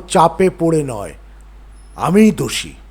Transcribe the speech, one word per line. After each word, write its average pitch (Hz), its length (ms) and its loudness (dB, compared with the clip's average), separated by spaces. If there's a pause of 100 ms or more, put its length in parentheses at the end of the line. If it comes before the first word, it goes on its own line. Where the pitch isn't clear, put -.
চাপে 170 420 2 (100)
পড়ে 165 240 0
নয়, 104 300 -10 (800)
আমিই 190 360 4
দোষী। 113 420 -8 (180)